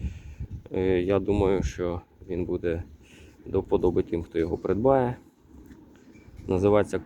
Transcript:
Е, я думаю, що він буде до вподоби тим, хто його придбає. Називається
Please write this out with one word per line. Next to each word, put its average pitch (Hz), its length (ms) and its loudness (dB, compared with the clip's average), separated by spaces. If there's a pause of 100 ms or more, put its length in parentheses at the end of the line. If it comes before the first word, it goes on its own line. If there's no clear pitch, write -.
(720)
Е, 92 300 2
я 98 180 2
думаю, 98 440 2
що 87 380 -4 (260)
він 90 180 -4
буде 87 380 -2 (640)
до 95 140 -2
вподоби 90 440 2
тим, 85 200 -4
хто 82 160 -6
його 82 180 0
придбає. 123 600 2 (1300)
Називається 95 580 4